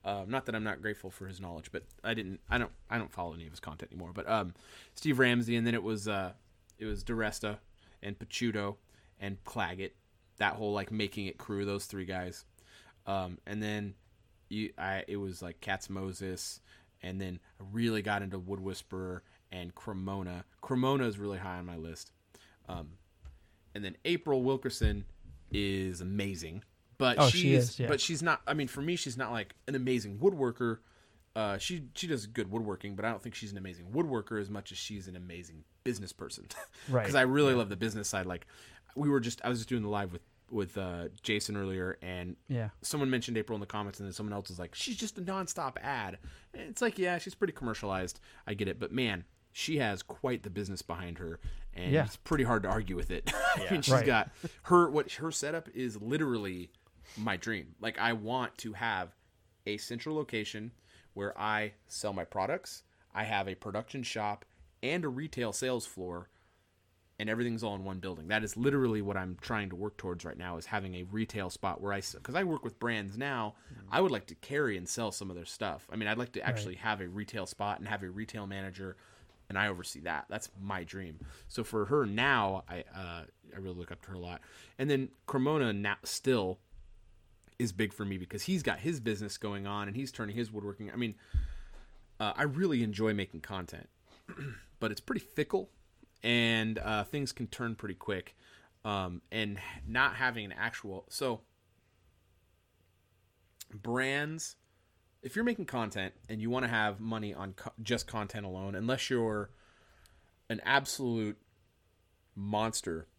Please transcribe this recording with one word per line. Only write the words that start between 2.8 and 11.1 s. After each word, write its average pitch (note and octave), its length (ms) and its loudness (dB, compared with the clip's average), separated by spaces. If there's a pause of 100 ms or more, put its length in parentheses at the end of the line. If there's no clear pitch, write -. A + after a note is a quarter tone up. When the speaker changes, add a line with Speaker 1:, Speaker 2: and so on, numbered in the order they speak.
Speaker 1:
I A2+ 100 0
don't G2+ 120 -4
follow E2+ 240 -6
any E2 120 -10
of D#2 40 -14
his - 80 -16
content D2+ 320 -10
anymore. F2 240 -10
But, F#2+ 140 -4
um, F#2+ 260 2 (400)
Steve C#3+ 240 2
Ramsey, A#2+ 380 6
and A#2 100 4
then A#2 80 4
it A2+ 80 0
was, G#2 240 -2
uh, F#2+ 280 0 (440)
it G#2+ 60 -8
was G#2 180 -2
DiResta G#2+ 560 0 (420)
and G2+ 160 -6
Picciuto G#2 600 0 (420)
and G2 240 -6
Claggett. F#2+ 480 -2 (460)
That G#2 180 4
whole, G#2+ 180 0
like, G2+ 200 -2
Making G#2 340 -2